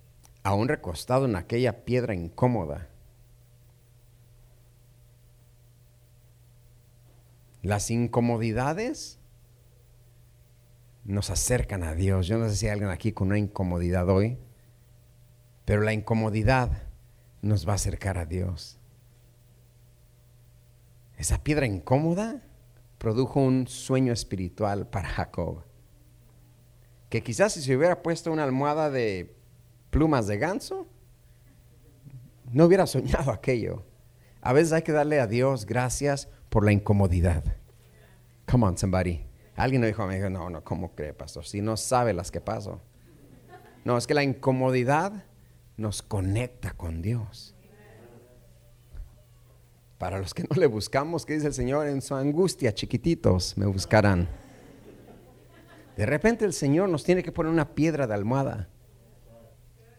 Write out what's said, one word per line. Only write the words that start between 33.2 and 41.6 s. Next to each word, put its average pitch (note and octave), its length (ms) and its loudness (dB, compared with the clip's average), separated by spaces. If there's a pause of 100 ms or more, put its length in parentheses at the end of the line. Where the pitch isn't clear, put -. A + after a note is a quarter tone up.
aquello. G2+ 540 -2 (560)
A - 120 0
veces D#3 200 6
hay D#3+ 100 2
que E3 100 -2
darle D3+ 280 2
a A#2 60 2
Dios A#2+ 400 0
gracias C3+ 640 -2 (200)
por G#2 160 4
la G#2 80 6
incomodidad. F2+ 720 4 (1040)
Come A#2+ 200 4
on, F2 120 0
somebody. F2+ 480 0 (300)
Alguien C3 240 0
me A#2 60 2
dijo, G#2 200 -2
me F#2 100 -4
dijo, G2 140 -2
"No, F2+ 200 -8
no, D#2 140 -12
¿cómo F2+ 300 -6
cree, D2 180 -8
pastor? - 340 -14
Si G2+ 140 -8